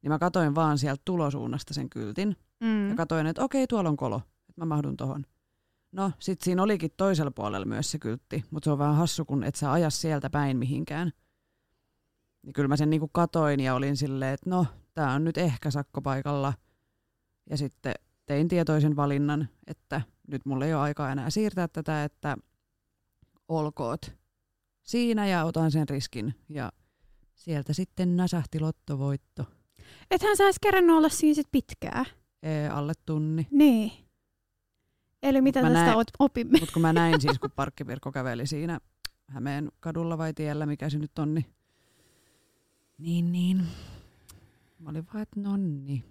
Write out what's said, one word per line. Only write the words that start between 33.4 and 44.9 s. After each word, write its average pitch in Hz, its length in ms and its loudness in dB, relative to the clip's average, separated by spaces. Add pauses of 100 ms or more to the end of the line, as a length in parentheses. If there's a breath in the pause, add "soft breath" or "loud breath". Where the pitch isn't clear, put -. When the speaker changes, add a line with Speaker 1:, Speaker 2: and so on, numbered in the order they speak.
Speaker 2:
Niin. 269 400 6 (1300)
Eli 269 180 4
Speaker 1:
Mut - 20 6
Speaker 2:
mitä 269 180 4
Speaker 1:
mä 247 60 6
Speaker 2:
tästä 165 180 8
Speaker 1:
näin, 165 120 6
Speaker 2:
oot-, 226 220 0
opimme? 262 400 6
Speaker 1:
mut - 120 -4
kun 165 100 2
mä 165 120 6
näin 320 280 6
siis, - 180 0
kun 415 120 -4
parkkipirkko 139 600 -8
käveli 127 360 -4
siinä 160 320 -4 (480)
Hämeen 139 520 -6
kadulla 165 380 -6
vai 160 160 -4
tiellä, 151 320 -4
mikä 147 240 -4
se 143 80 -4
nyt 151 220 -8
on, 151 140 -2
niin... 156 120 -2 (1500)
Niin, 170 340 -2
niin. 180 260 0 (1200 loud breath)
Mä 160 100 -18
olin 160 240 -8